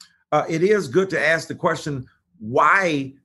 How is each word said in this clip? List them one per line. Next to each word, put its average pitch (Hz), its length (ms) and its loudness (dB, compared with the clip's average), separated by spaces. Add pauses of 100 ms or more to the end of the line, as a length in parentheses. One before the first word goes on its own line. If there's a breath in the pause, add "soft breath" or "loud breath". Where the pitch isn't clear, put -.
(300 soft breath)
uh, 151 180 2
it 165 140 -2
is 202 240 2
good 175 240 0
to 156 100 -2
ask 156 280 0
the 143 80 -8
question, 156 500 -4 (320 soft breath)
"Why 147 760 0 (120)